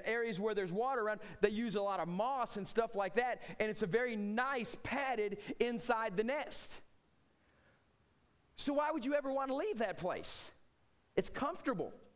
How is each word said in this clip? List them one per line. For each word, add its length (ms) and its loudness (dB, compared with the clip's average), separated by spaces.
areas 340 0
where 160 0
there's 180 0
water 300 2
around, 180 0
they 100 8
use 240 0
a 80 2
lot 180 2
of 80 0
moss 480 0
and 100 -4
stuff 280 0
like 220 0
that. 260 2
And 120 2
it's 120 -2
a 40 4
very 300 2
nice 680 0
padded 560 0
inside 580 2
the 80 4
nest. 560 -4
So 160 -2
why 200 2
would 120 -4
you 100 2
ever 180 0
want 180 0
to 40 0
leave 240 0
that 200 -2
place? 520 -4
It's 120 2
comfortable. 640 -2